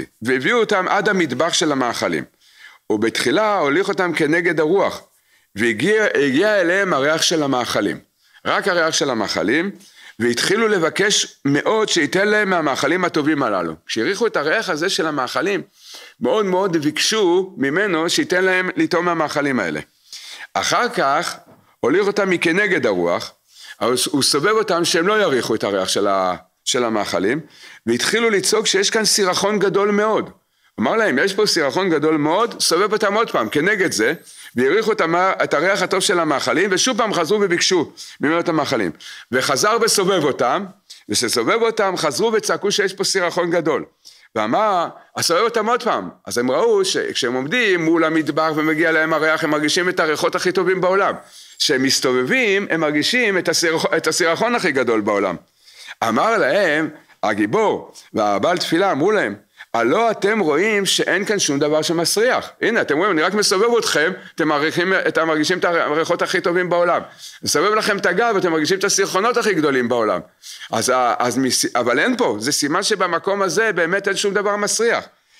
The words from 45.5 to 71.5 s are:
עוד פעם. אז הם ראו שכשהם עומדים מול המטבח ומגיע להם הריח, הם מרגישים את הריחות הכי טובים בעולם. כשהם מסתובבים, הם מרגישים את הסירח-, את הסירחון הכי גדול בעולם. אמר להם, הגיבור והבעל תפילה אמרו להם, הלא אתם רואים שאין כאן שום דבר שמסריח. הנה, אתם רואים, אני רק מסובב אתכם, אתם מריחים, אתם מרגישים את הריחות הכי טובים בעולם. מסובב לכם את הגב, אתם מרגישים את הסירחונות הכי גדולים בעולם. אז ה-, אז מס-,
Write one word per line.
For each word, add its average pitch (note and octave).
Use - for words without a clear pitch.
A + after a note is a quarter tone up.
עוד A#3+
פעם. A#2
אז G2+
הם B2
ראו G3
שכשהם B2
עומדים F3
מול E3
המטבח D#3
ומגיע D#3
להם D#3+
הריח, D#3
הם D3+
מרגישים D3+
את F#3
הריחות D#3
הכי F3+
טובים F#3
בעולם. F3+
כשהם C3
מסתובבים, F#3+
הם D#3+
מרגישים F3
את E3+
הסירח-, D#3+
את D#3+
הסירחון E3
הכי D3+
גדול A#2+
בעולם. G2+
אמר F3
להם, D#3
הגיבור A2
והבעל G#2
תפילה F3+
אמרו D3+
להם, D3
הלא C3
אתם G#3+
רואים F#3+
שאין E3+
כאן G#3
שום C#3
דבר D3+
שמסריח. E3+
הנה, G#3
אתם C#3
רואים, G3
אני D#3
רק F3+
מסובב G#3+
אתכם, F#3
אתם D#3
מריחים, D#3+
אתם D#3+
מרגישים D#3
את D#3
הריחות E3
הכי F3+
טובים F3+
בעולם. E3+
מסובב F#3+
לכם G#3
את G3
הגב, G#3
אתם F3+
מרגישים D#3+
את G3+
הסירחונות G3
הכי G#3+
גדולים C3+
בעולם. G#2+
אז A2+
ה-, B2
אז A#2+
מס-, -